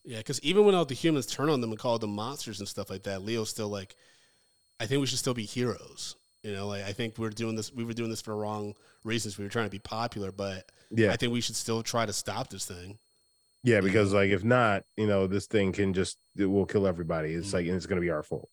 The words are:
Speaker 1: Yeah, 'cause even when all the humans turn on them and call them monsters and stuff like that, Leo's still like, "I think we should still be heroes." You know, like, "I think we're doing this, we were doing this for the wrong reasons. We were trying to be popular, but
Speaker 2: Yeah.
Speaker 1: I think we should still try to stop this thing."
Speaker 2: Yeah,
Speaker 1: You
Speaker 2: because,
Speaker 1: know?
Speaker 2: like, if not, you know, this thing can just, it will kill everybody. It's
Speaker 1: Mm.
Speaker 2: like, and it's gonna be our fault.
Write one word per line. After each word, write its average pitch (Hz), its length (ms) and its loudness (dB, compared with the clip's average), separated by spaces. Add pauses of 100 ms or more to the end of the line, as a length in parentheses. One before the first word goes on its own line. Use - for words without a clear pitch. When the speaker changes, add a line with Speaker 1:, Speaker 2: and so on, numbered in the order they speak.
Speaker 1:
Yeah, 110 180 -10
'cause 139 220 -6
even 190 220 6
when 202 100 8
all 175 100 4
the 131 80 -4
humans 147 320 2
turn 143 240 0
on 135 120 4
them 113 100 -4
and 107 80 -6
call 120 180 2
them 107 160 -2
monsters 110 460 -8
and 101 100 -6
stuff - 220 -8
like 95 120 -8
that, 98 200 -6
Leo's 110 260 -2
still 107 200 -4
like, 98 260 -8 (840)
"I 113 60 -4
think 139 160 2
we 135 60 0
should 131 120 -2
still 131 140 0
be 113 120 -4
heroes." - 720 -4 (280)
You 104 100 -6
know, 101 140 -4
like, 101 160 -4
"I 101 100 -6
think 113 240 -4
we're 113 140 -2
doing 113 240 -4
this, 110 180 -6
we 117 100 -6
were 117 100 -6
doing 113 180 -4
this 107 100 -6
for 110 100 -10
the 104 60 -4
wrong 104 380 -4 (280)
reasons. 110 360 -2
We 101 60 -6
were 101 40 -8
trying 113 160 0
to 98 60 -4
be 98 80 -8
popular, 110 520 -4
but 98 400 -6 (200)
Speaker 2:
Yeah. 110 200 6
Speaker 1:
I 120 60 2
think 120 160 0
we 120 80 0
should 110 140 -4
still 113 260 -2
try 113 240 0
to 101 80 -4
stop 107 380 -6
this 95 140 -8
thing." 92 340 -14 (640)
Speaker 2:
Yeah, 117 140 8
Speaker 1:
You 98 40 6
Speaker 2:
because, 98 320 4
Speaker 1:
know? 101 60 6
Speaker 2:
like, 98 100 6
if 98 140 2
not, 113 400 4 (120)
you 107 120 2
know, 98 180 4
this 95 220 -2
thing 98 240 4
can 98 220 2
just, 92 260 0 (160)
it 98 100 2
will 95 220 4
kill 98 180 2
everybody. 82 480 -2
It's 85 160 -4
Speaker 1:
Mm. 95 40 -2
Speaker 2:
like, 90 120 0
and 90 100 0
it's 82 120 -4
gonna 95 140 0
be 85 100 0
our 76 100 -2
fault. - 320 -10